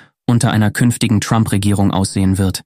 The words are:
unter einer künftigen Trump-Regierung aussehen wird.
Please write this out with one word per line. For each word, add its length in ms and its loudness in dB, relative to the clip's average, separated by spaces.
unter 240 2
einer 180 2
künftigen 500 0
Trump-Regierung 720 0
aussehen 460 0
wird. 280 -2